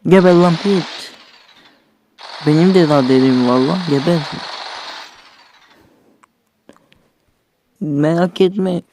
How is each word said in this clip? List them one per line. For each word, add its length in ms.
Geber 260
lan 200
pit. 500
Benim 260
de 160
daha 200
derim 380
var 120
lan. 180
Geber. 300
Merak 600
etme. 400